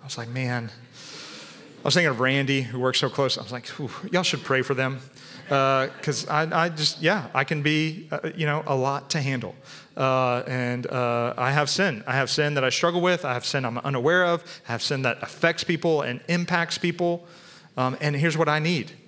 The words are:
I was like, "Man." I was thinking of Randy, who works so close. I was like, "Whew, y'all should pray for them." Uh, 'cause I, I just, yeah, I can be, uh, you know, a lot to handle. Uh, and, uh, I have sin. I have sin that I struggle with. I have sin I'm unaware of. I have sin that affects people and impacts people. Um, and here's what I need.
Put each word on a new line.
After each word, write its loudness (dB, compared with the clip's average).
I -14
was -8
like, -8
"Man." -2
I -20
was 2
thinking 4
of -2
Randy, 2
who -6
works 2
so 0
close. 0
I -10
was -12
like, -10
"Whew, -8
y'all 2
should -2
pray 2
for -2
them." 0
Uh, 4
'cause -4
I, 2
I -2
just, -2
yeah, 2
I 4
can 0
be, 0
uh, -4
you -2
know, 0
a 2
lot -2
to 0
handle. -4
Uh, 2
and, -2
uh, 0
I 2
have 2
sin. 0
I -2
have 2
sin 2
that 2
I 2
struggle 2
with. 2
I -2
have -4
sin -2
I'm -2
unaware 4
of. 2
I -4
have -2
sin -2
that 0
affects 0
people 2
and -4
impacts 0
people. 0
Um, 0
and 0
here's 2
what 2
I 2
need. 0